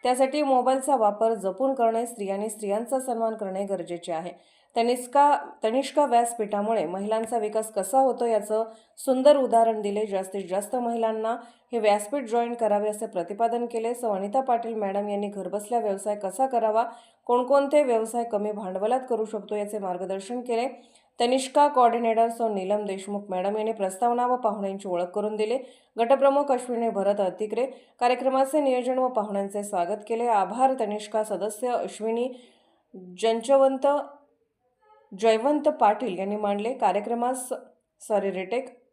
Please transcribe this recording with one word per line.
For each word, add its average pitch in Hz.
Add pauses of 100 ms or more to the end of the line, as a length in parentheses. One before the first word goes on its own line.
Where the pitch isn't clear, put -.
त्यासाठी 262
मोबाईलचा 262
वापर 220
जपून 202
करणे, 233
स्त्रियांनी 202
स्त्रियांचा 220
सन्मान 226
करणे 196
गरजेचे 175
आहे." 165 (460)
तनिष्का, 254 (260)
तनिष्का 269
व्यासपीठामुळे 220
महिलांचा 214
विकास 220
कसा 196
होतो 247
याचं 214 (340)
सुंदर 269
उदाहरण 226
दिले. 208
जास्तीत 190
जास्त 202
महिलांना 226 (360)
हे 240
व्यासपीठ 208
जॉईन 240
करावे 214
असे 214
प्रतिपादन 220
केले. 233
सौ 240
अनिता 202
पाटील 233
मॅडम 202
यांनी 202
घरबसल्या 202
व्यवसाय 208
कसा 208
करावा, 226 (420)
कोणकोणते 269
व्यवसाय 233
कमी 214
भांडवलात 208 (100)
करू 220
शकतो 208
याचे 208
मार्गदर्शन 190
केले. 240 (520)
तनिष्का 262
कोऑर्डिनेटर 233
सौ 233
नीलम 202
देशमुख 196
मॅडम 190
यांनी 220
प्रस्तावना 240
व 247
पाहुण्यांची 202
ओळख 175
करून 208
दिली. 214 (400)
गटप्रमुख 269
अश्विनी 247
भरत 202
अतिक्रे 208 (340)
कार्यक्रमाचे 262
नियोजन 254
व 254
पाहुण्यांचे 202
स्वागत 202 (100)
केले. 233
आभार 233
तनिष्का 214
सदस्य 214
अश्विनी 233 (880)
जंचवंत, 269 (1300)
जयवंत 247
पाटील 214
यांनी 196
मांडले. 208
कार्यक्रमास, 233 (520)
सॉरी, 196
रिटेक. 190